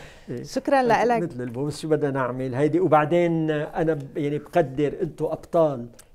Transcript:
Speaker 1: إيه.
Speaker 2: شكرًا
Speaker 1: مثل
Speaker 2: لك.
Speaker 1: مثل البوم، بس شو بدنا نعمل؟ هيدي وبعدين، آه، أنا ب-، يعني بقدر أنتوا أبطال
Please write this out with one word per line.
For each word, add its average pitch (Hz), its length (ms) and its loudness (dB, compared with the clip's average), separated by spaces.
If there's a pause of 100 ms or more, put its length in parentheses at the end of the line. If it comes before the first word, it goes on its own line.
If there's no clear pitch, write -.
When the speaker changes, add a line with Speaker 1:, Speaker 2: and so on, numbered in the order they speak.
(300)
Speaker 1:
إيه. 127 140 -8
Speaker 2:
شكرًا 269 380 0
Speaker 1:
مثل 220 260 2
Speaker 2:
لك. 233 160 2
Speaker 1:
مثل 123 180 -6
البوم، 127 260 -6
بس - 120 -8
شو 160 80 -8
بدنا 151 240 2
نعمل؟ 131 440 -2
هيدي 151 240 2
وبعدين، 160 720 4
آه، 151 120 -2
أنا 160 300 -2
ب-، 139 240 -8
يعني 147 200 -2
بقدر 143 640 -2
أنتوا 156 320 -4
أبطال 143 540 0 (280)